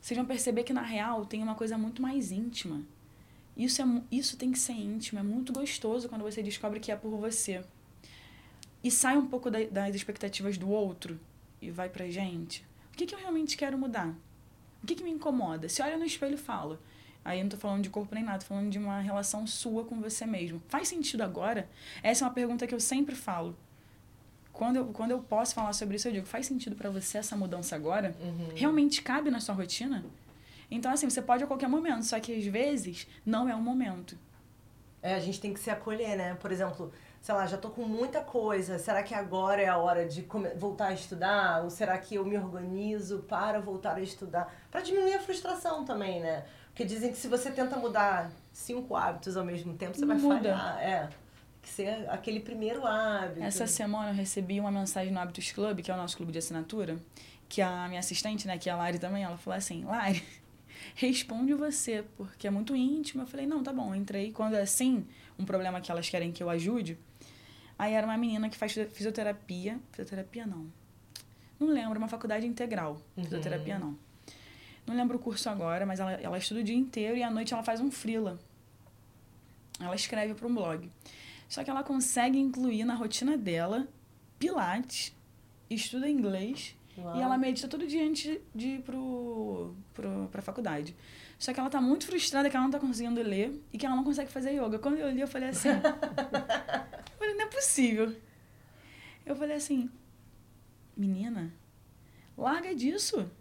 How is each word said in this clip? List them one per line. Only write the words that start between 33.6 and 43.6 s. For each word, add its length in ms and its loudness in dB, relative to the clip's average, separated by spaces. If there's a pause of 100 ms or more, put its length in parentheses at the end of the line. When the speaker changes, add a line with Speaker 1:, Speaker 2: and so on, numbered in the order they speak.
Speaker 1:
momento. 560 -2 (880)
Speaker 2:
É, 120 0
a 60 0
gente 200 -2
tem 120 -2
que 80 -6
se 100 -4
acolher, 460 -2
né? 180 -2
Por 180 2
exemplo, 400 0 (300)
sei 120 2
lá, 120 6
já 100 0
tô 140 -4
com 160 -4
muita 360 2
coisa, 560 2
será 240 2
que 120 -4
agora 480 2
é 60 6
a 100 6
hora 280 4
de 160 -6
come-, 320 -2
voltar 340 0
a 40 2
estudar? 720 2
Ou 60 -2
será 280 2
que 180 -8
eu 80 2
me 120 0
organizo 920 -2
para 320 2